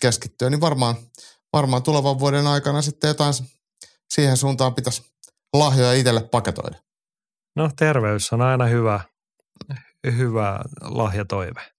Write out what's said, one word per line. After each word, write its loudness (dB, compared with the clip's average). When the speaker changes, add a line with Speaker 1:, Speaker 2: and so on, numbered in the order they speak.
Speaker 1:
keskittyä, 0
niin 0
varmaan, 0
varmaan 2
tulevan 0
vuoden 2
aikana 0
sitten -2
jotain 2
s-, -6
siihen 4
suuntaan 0
pitäisi -4
lahjoja 4
itselle 2
paketoida. -2
Speaker 2:
No, 0
terveys 0
on 0
aina 2
hyvä, 0
hyvä -2
lahjatoive. -4